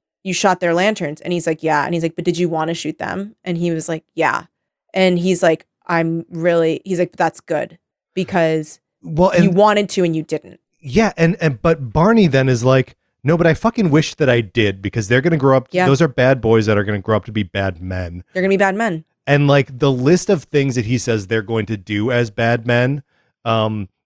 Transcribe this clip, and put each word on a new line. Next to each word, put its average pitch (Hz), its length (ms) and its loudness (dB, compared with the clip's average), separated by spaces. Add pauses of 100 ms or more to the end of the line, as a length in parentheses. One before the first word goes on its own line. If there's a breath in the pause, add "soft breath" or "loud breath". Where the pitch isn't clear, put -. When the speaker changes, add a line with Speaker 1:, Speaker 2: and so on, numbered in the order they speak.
(240)
Speaker 1:
you 185 100 -6
shot 180 260 0
their 170 140 0
lanterns?" 180 480 -2
And 175 100 -8
he's 170 160 -4
like, 160 160 -4
"Yeah." 151 220 0
And 175 80 -4
he's 165 100 -2
like, 165 120 -4
"But 170 100 -6
did 175 120 -2
you 175 120 0
wanna 160 240 -4
shoot 156 260 -8
them?" 202 360 -10 (100)
And 175 120 -4
he 170 140 -2
was 160 160 -6
like, 160 160 -8 (120)
"Yeah." 151 300 -2 (480)
And 185 240 2
he's 175 240 0
like, 165 240 0 (220)
"I'm 165 420 -2
really," 165 540 0
he's 185 160 -6
like, 180 140 -2
"But - 60 -20
that's 165 200 -2
good - 400 -8 (340)
because 160 680 -2 (220)
Speaker 2:
Well, 165 340 0
Speaker 1:
you 175 140 4
Speaker 2:
and 175 80 0
Speaker 1:
wanted 208 340 4
to 190 120 0
and 165 120 0
you 156 80 -4
didn't." - 360 -10 (200)
Speaker 2:
Yeah, 170 360 0
and, 165 240 2
and, 151 220 -2
but 143 320 -2
Barney 208 340 4
then 131 220 2
is 120 160 0
like, 131 300 2 (280)
"No, 156 140 2
but 170 100 2
I 160 60 4
fucking 220 380 0
wish 151 240 2
that 139 140 0
I 120 120 4
did 101 400 0
because 101 260 -4
they're 123 140 4
gonna 170 160 0
grow 135 200 4
up, 127 140 -2
Speaker 1:
Yeah. 180 160 0
Speaker 2:
those 139 140 2
are 165 80 4
bad 127 320 2
boys 113 240 4
that 107 120 2
are 104 60 0
gonna 101 160 -4
grow 110 180 0
up 98 80 -4
to 110 60 -14
be 107 120 -2
bad 92 380 -4
men." 90 420 -8 (100)
Speaker 1:
They're 185 100 -2
gonna 190 60 0
be 196 80 2
bad 190 180 2
men. 196 300 -4 (220)
Speaker 2:
And, 143 200 4
like, 139 300 2
the 139 140 2
list 139 400 2
of 165 140 -2
things 139 280 0
that 117 120 -2
he 120 120 -2
says 110 300 -2
they're 110 160 -2
going 110 240 -4
to 113 100 -4
do 104 340 -4
as 120 200 0
bad 117 340 -2
men, 123 380 0 (420)
um, 110 420 -2 (180)